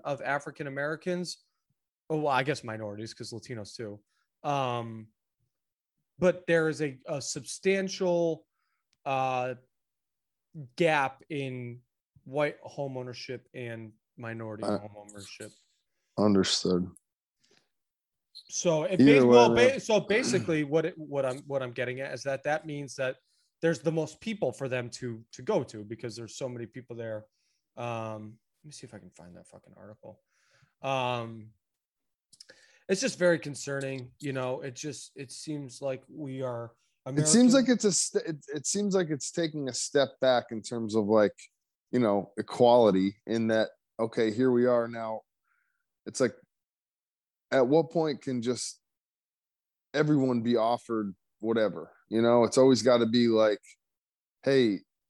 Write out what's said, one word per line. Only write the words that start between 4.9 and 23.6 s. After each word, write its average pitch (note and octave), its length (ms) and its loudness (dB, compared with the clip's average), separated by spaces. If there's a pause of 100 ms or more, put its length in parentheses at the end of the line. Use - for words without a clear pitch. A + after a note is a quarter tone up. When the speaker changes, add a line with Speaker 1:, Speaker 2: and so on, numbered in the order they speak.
Speaker 1:
but F3 280 0
there E3 220 2
is D3 140 -4
a, C3+ 240 -4
a C#3+ 160 -6
substantial, F3 1200 -2 (600)
uh, C3 500 -2 (1200)
gap D3+ 540 2
in B2+ 500 -8 (440)
white C#3+ 380 -4
home C3+ 340 -10
ownership B2 580 -12
and A2+ 380 -12 (240)
minority A2+ 480 -10
Speaker 2:
Uh, G#2 140 -2
Speaker 1:
home G#2 180 -16
ownership. G#2 540 -16 (680)
Speaker 2:
understood. F#2 680 2 (1600)
Speaker 1:
So D#3 340 0
it F#3 180 2
Speaker 2:
Either C#3 200 10
Speaker 1:
bas-, - 20 8
Speaker 2:
way, B2 60 8
Speaker 1:
well, A#2+ 260 10
Speaker 2:
man. B3 200 6
Speaker 1:
ba-, A3 60 -6
so G#3+ 200 2
basically G3 640 0
what D3+ 200 2
it, D#3 140 -6
what C#3+ 260 -4
I'm, B2+ 220 -4
what C#3 160 -2
I'm B2 100 -8
getting B2+ 280 -6
at C#3+ 120 -8
is B2+ 120 -10
that C3+ 180 -4
that D#3 240 -2
means C#3+ 300 -10
that C3+ 200 -4 (460)